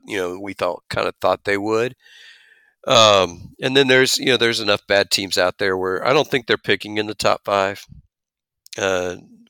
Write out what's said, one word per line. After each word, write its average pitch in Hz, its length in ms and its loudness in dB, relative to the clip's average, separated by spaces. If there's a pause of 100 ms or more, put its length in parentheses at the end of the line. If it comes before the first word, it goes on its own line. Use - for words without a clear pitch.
you - 120 -8
know, 90 220 -6
we 98 140 -12
thought, 87 380 -6
kinda 95 300 -4
thought 95 220 0
they 101 160 -2
would. 110 380 -4 (880)
Um, 98 760 4
and 131 160 -2
then 139 120 4
there's, 131 280 4
you 139 100 -4
know, 127 100 2
there's 117 240 0
enough 104 260 -2
bad 101 240 2
teams 95 260 -4
out 92 220 0
there 95 180 0
where 92 300 -4
I 123 60 2
don't 143 160 2
think 123 180 -4
they're 110 100 0
picking 104 420 -4
in 107 80 -2
the 107 100 -10
top - 280 0
five, 101 400 -2 (920)
uh, 92 380 -4 (340)